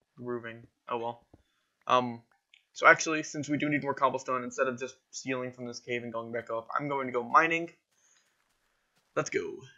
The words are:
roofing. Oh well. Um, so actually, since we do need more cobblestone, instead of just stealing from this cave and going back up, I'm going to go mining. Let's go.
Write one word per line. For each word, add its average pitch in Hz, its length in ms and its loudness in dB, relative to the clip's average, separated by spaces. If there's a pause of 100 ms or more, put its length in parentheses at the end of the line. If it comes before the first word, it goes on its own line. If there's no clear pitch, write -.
(180)
roofing. 117 480 -8 (220)
Oh 123 100 -2
well. 117 260 -8 (600)
Um, 120 360 2 (520)
so - 120 4
actually, 156 360 6
since 147 260 -6
we 147 80 2
do 147 120 0
need 147 140 2
more 139 120 -2
cobblestone, 127 500 0
instead 131 220 -2
of 123 120 -2
just 127 180 -8 (140)
stealing 127 420 -6
from 123 140 -12
this 117 140 -10
cave 120 220 -4
and 120 100 -8
going 113 200 -8
back 117 180 -6
up, 113 260 -6
I'm 143 120 -2
going 135 180 -2
to 123 60 -6
go 123 100 0
mining. 165 480 2 (1500)
Let's 151 140 -2
go. 87 240 -4 (240)